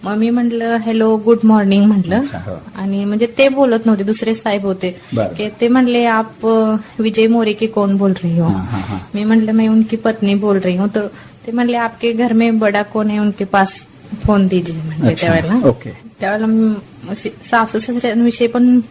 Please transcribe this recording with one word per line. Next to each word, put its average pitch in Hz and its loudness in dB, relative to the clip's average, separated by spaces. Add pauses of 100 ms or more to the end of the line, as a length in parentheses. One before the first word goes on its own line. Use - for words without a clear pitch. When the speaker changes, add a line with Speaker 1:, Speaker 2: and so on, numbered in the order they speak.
Speaker 1:
मग 196 -4
मी 220 0
म्हटलं, 233 -2
"हॅलो, 220 0
गुड 226 4
मॉर्निंग," 202 4
म्हटलं. 196 2
Speaker 2:
अच्छा, 277 -6
हो. 90 -12
Speaker 1:
आणि 196 -4
म्हणजे 214 0 (100)
ते 269 4
बोलत 247 0
नव्हते, 208 2
दुसरे 220 -2
साहेब 208 -4
होते. 185 -6 (140)
Speaker 2:
बरं. 208 0
Speaker 1:
की 208 -6 (140)
ते 240 2
म्हणले, 240 2
"आप, 220 -2
अ, 220 2 (240)
विजय 220 0
मोरे 226 2
के 220 -4
कौन 202 0
बोल 196 2 (120)
रही 170 0
हो?" 165 2
Speaker 2:
हा, 98 0
हा, 98 -6
हा. 95 -8 (180)
Speaker 1:
मी 208 -4
म्हटलं, 220 2
"मैं 220 2
उनकी 220 2
पत्नी 220 -2
बोल 202 0
रही 180 -2
हूँ." 196 0
तर 208 -2 (400)
ते 233 -10
म्हणले, 240 0
"आपके 233 -2
घर 226 0
में 226 2
बडा 208 0
कौन 214 -2
है, 208 -2
उनके 208 -2
पास 196 0 (520)
फोन 202 4
दीजिए," 170 -2
म्हटले 156 0
Speaker 2:
अच्छा. 165 0
Speaker 1:
त्यावेळेला. 165 2
Speaker 2:
ओके. 117 -4 (120)
Speaker 1:
त्यावेळेला 208 -2
मी 220 2 (360)
असे 214 -10 (220)
सासू 226 0
सासऱ्यांविषयी 233 0
पण 247 4 (120)